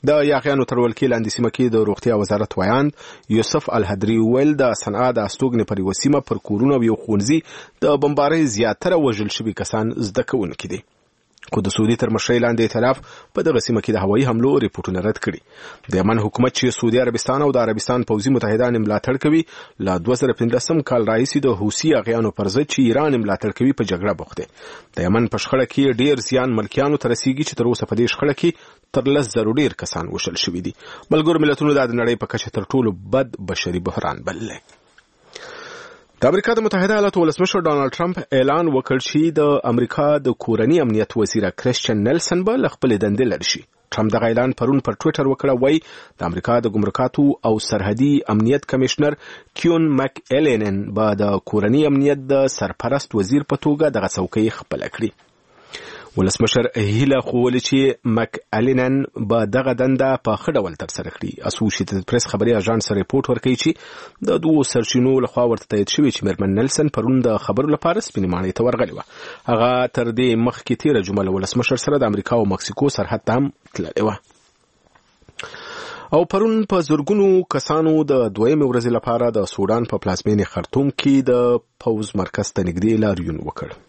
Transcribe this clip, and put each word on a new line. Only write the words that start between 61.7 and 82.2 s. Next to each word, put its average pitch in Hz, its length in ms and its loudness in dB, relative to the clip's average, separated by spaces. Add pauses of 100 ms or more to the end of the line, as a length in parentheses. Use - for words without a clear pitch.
پریس 98 220 0
خبري 110 240 2
اژانس 110 360 -2
رپورټ 104 400 0
ورکوي 123 300 0
چې - 100 2 (580)
د 87 160 2
دوو 156 260 4
سرچینو 123 420 2 (120)
لخوا 123 260 0
ورته - 220 -4
تایید 101 200 0
شوي 147 180 4
چې - 160 -6
میرمن 98 300 0
نیلسن 135 380 2
پرون 127 320 2
د 107 180 2
خبرو 127 300 0
لپاره 175 320 0
سپینې 98 260 -2
ماڼۍ 92 240 -2
ته - 100 0
ورغلې - 300 0
وه. - 60 -12 (480)
هغه 120 200 4 (280)
تر 117 120 -2
دې 127 180 2 (180)
مخکې - 340 -4
تیره 127 280 2
جمعه 101 180 0
له 95 80 0
ولسمشر 117 480 -2
سره 143 200 2
د 110 80 2
امریکا 104 280 0
او 104 140 2
مکسیکو 117 420 -2
سرحد 104 340 -4
ته 113 80 2
هم 139 80 2 (300)
تللې 87 320 -4
وه. 101 80 -2 (2000)
او 165 40 6 (120)
پرون 220 240 2 (160)
په 190 40 2 (120)
زرګونو 185 640 2
کسانو 156 480 2
د 131 240 2
دویمې 117 400 2
ورځې 120 300 0
لپاره 117 420 0
د 92 140 0
سودان 110 400 0
په 98 100 -4
پلازمینې 101 420 0 (100)
خرطوم 135 360 0
کې 139 240 0 (160)
د - 20 4 (520)
پوځ 107 260 -4 (120)